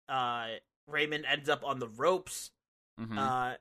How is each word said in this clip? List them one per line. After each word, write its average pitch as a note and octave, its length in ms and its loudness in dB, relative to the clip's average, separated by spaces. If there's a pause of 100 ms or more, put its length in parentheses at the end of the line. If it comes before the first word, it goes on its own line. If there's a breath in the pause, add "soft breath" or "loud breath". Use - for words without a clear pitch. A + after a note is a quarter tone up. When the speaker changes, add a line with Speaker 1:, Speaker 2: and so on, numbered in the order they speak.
Speaker 1:
uh, A#2+ 380 0 (400)
Raymond D3+ 380 0
ends C#3+ 240 0
up C#3 160 2
on C3+ 140 0
the A#2+ 80 -4
ropes, C#3 640 0 (480)
Speaker 2:
Mm-hmm. A2 180 -4
Speaker 1:
uh, B2+ 440 2